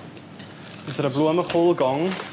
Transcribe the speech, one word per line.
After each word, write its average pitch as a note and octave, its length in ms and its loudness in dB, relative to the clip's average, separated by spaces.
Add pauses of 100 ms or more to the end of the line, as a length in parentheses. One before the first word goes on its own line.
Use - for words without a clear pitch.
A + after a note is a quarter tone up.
(880)
unser C#3 220 -2
Blumenkohlgang, D#3 880 4 (340)